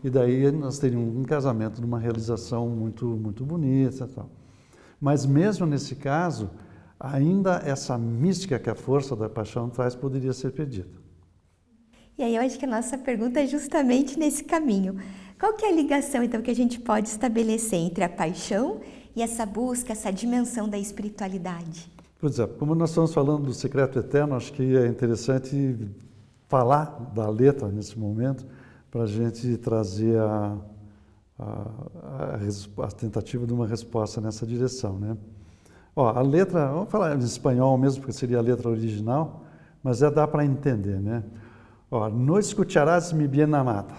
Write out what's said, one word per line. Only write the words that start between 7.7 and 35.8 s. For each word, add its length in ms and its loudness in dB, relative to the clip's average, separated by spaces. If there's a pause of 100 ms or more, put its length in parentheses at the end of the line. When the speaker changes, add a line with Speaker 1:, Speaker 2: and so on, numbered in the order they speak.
Speaker 1:
mística 640 0
que 100 -4
a 60 -2
força 400 0
da 140 -2
paixão 400 -4
traz 260 -2
poderia 380 -4
ser 200 -6
perdida. 360 -8 (1300)
Speaker 2:
E 40 -2
aí 140 2
eu 60 2
acho 160 -2
que 60 -4
a 40 -2
nossa 300 -2
pergunta 420 0
é 60 4
justamente 720 2
nesse 260 0
caminho. 520 0 (420)
Qual 160 2
que 100 -4
é 60 2
a 20 4
ligação, 500 2
então, 200 0
que 80 -2
a 40 2
gente 240 2
pode 300 0
estabelecer 680 0
entre 260 0
a 40 0
paixão 720 -2 (340)
e 80 -2
essa 240 -4
busca, 460 -4
essa 200 -4
dimensão 560 0
da 100 -4
espiritualidade? 1120 -8 (300)
Speaker 1:
Pois 180 0
é, 80 2
como 280 -2
nós 160 2
estamos 220 4
falando 340 2
do 80 -4
secreto 440 0
eterno, 380 2
acho 160 -6
que 240 2
é 100 6
interessante 920 0 (720)
falar 680 2
da 140 0
letra 400 4
nesse 300 -6
momento, 480 -2 (460)
pra 140 0
gente 500 0
trazer 600 2
a, 360 0 (840)
a, 280 -8 (680)
a 20 -6
res-, 320 -6 (100)
a 100 -2
tentativa 580 -6
de 60 -2
uma 140 0
resposta 540 -4
nessa 260 -6
direção, 520 -4
né? 180 -4 (800)